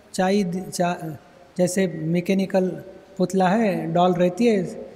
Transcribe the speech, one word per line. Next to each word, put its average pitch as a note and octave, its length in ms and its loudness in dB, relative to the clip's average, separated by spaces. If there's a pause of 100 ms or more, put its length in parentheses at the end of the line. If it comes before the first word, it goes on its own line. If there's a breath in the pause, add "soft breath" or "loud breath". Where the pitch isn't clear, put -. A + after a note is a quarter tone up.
(120)
चाय G3 320 0
द-, F3 260 -6
चा-, F3 340 -2 (540)
जैसे F3+ 280 2
मैकेनिकल F3+ 840 0 (500)
पुतला F#3 300 2
है, F3 440 0
डॉल F3+ 200 4
रहती F3+ 340 2
है, G3+ 500 0